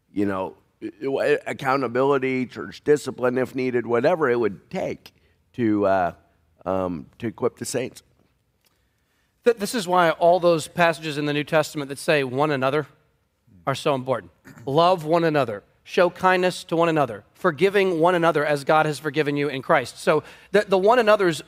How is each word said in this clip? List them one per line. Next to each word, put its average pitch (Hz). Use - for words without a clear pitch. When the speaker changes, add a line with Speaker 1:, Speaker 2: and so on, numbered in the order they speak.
Speaker 1:
you 101
know, 95
accountability, 131
church -
discipline 123
if 123
needed, 123
whatever 131
it 120
would 104
take -
to, 107
uh, 95
um, 90
to 120
equip 113
the 120
saints. -
Speaker 2:
Th-, 233
this 202
is 208
why 180
all 170
those 165
passages 156
in 147
the 147
New 147
Testament 147
that 139
say 151
"one 135
another" 135
are 131
so 147
important. 123
Love 165
one 165
another. 135
Show 180
kindness 180
to 175
one 170
another, 135
forgiving 185
one 175
another 165
as 147
God 156
has 151
forgiven 147
you 143
in 135
Christ. 143
So 156
the, 208
the 190
one 214
another's 208